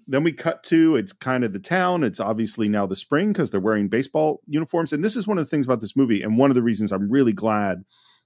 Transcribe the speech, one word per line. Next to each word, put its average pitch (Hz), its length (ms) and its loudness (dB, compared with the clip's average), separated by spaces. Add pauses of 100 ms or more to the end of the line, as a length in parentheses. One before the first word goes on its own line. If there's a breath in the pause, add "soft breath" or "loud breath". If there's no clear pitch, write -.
then 139 180 0
we 165 80 2
cut - 340 -6
to, 160 300 4
it's 110 160 -2
kind 127 320 -2
of 104 100 -2
the 98 60 -6
town. 180 440 0
It's 101 160 -2
obviously 107 500 -2
now 104 160 0
the 92 100 -4
spring 190 380 0
'cause 143 160 -2
they're 101 100 0
wearing 104 280 0
baseball 139 580 -2
uniforms. 156 480 -2
And 151 100 -2
this 214 120 0
is 202 100 -4
one 202 140 -2
of 151 40 -2
the - 60 -8
things 143 160 0
about 123 160 0
this 101 140 -8
movie, 113 260 2
and 110 160 0
one 139 140 6
of 123 40 4
the 123 60 2
reasons 107 300 0
I'm 101 180 -2
really 123 240 4
glad 101 500 -2 (420 soft breath)